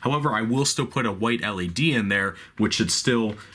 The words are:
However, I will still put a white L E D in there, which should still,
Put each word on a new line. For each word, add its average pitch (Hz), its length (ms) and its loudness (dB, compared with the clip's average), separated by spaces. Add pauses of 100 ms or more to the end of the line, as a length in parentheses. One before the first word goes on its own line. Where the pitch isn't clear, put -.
However, 143 320 0
I 107 80 0
will 123 240 0
still 135 220 -2
put 131 180 -2
a 107 60 -2
white 113 320 0
L 101 180 -4
E 90 60 -2
D 135 260 2
in 107 160 2
there, 98 260 0 (220)
which 107 180 2
should 107 160 2
still, 113 440 0 (200)